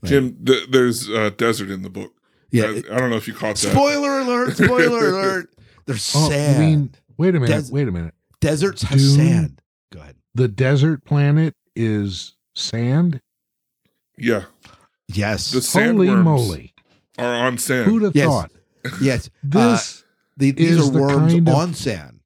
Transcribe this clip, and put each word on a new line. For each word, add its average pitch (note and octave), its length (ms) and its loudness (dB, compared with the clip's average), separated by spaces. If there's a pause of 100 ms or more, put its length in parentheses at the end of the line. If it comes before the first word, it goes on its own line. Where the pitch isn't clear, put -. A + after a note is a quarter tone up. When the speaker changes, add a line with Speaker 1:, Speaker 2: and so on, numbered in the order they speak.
Speaker 1:
Like, F#2 80 -6
Speaker 2:
Jim, C3 340 0
th-, B2 260 2
there's B2 380 2
a G#2+ 220 -2
desert G2+ 400 -2
in F#2+ 120 -10
the F#2+ 80 -12
book. G2+ 220 -14 (380)
Speaker 1:
Yeah, A#2 140 2
Speaker 2:
I, A2 60 -2
Speaker 1:
it, G#2+ 200 -8
Speaker 2:
I A2 80 -2
don't B2+ 120 -2
know A2+ 60 -2
if G#2+ 120 -6
you A2 60 -12
caught G#2 220 -6
that. - 140 -2
Speaker 1:
spoiler C#4+ 500 0
alert! B3 360 -2
Spoiler A#3+ 520 2
Speaker 2:
<laughs> - 20 0
Speaker 1:
alert! F#3+ 400 -4 (360)
There's A#2 280 -6
Speaker 3:
Oh, D3+ 140 2
you - 60 0
Speaker 1:
sand. C#3+ 240 2
Speaker 3:
mean, D3+ 320 2 (260)
wait F3+ 180 0
a D#3+ 60 0
minute, C#3 260 0
Speaker 1:
Des-, B2 60 -12
Speaker 3:
wait C#3 160 -2
a F#2+ 40 -4
minute. E2 220 -8 (260)
Speaker 1:
Deserts D#3 420 -2
have C3+ 160 2
Speaker 3:
Dune? C#3 180 6
Speaker 1:
sand. E3 460 2 (300)
Go D#2 80 -20
ahead. C#2+ 160 -20 (180)
Speaker 3:
The B2 140 0
desert C3+ 560 0
planet D3 500 0 (220)
is G#2 580 -4 (200)
sand? C3 680 -2 (1000)
Speaker 2:
Yeah. A2+ 260 -2 (640)
Speaker 1:
Yes. G2+ 440 -4
Speaker 2:
The B2+ 280 0
Speaker 3:
Holy G#3+ 280 2
Speaker 2:
sandworms F#3+ 160 4
Speaker 3:
moly. A2+ 500 -2 (440)
Speaker 2:
are A#2+ 280 -2
on B2 120 -4
sand. B2 280 -2
Speaker 3:
Who'd A3 160 2
have F#3 140 0
Speaker 1:
Yes. C#3+ 120 2
Speaker 3:
thought? A2+ 220 -2 (500)
Speaker 1:
Yes. B2+ 360 -2
Speaker 3:
<laughs> - 60 -20
This G#3+ 600 0
Speaker 1:
Uh, - 40 -20 (300)
they, C3+ 160 2
these E3 260 2
Speaker 3:
is C#3+ 100 4
Speaker 1:
are C3 40 0
Speaker 3:
the D3 80 2
Speaker 1:
worms C#3+ 320 2
Speaker 3:
kind E3 160 4
of C3 60 4
Speaker 1:
on E3 200 0
sand. D2+ 520 -8